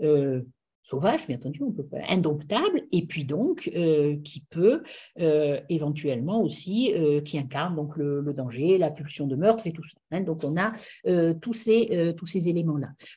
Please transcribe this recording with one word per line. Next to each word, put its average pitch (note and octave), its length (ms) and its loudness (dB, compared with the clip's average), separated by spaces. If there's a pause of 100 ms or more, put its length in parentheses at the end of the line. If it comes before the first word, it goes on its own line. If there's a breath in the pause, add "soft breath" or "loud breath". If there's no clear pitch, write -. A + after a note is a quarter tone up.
euh, C#3 400 4 (420)
sauvage, F#3 440 0
bien B2+ 100 -4
entendu, C#3 240 -10
on C#4 100 -2
peut C#3+ 140 -8
pas, - 140 -10 (100)
indomptable, F3+ 720 0 (100)
et E3+ 140 2
puis D#3+ 180 -6
donc, F#3+ 520 -2
euh, D3+ 480 4
qui - 260 -14
peut, A3 320 4 (380 loud breath)
euh, D3+ 500 2
éventuellement D3+ 720 0
aussi, G3+ 540 0
euh, D3 260 4
qui D3 160 -6
incarne C#3+ 380 -2
donc D3+ 220 -6
le, C#3+ 220 -2
le C#3+ 140 -4
danger, C3+ 460 2
la D#3+ 100 2
pulsion D3 380 -6
de C3 80 -2
meurtre G#3+ 320 2
et E3 60 -4
tout D#3+ 140 -12
ça. - 80 -20 (140)
Hein, E3+ 120 -2
donc D#3+ 220 -4
on D3 140 -2
a, G3+ 140 0 (340 loud breath)
euh, E3+ 300 4
tous A3+ 180 -6
ces, A3+ 380 2
euh, E3+ 220 2
tous E3 120 -10
ces F3 240 0
éléments-là. D#3+ 400 0 (280 loud breath)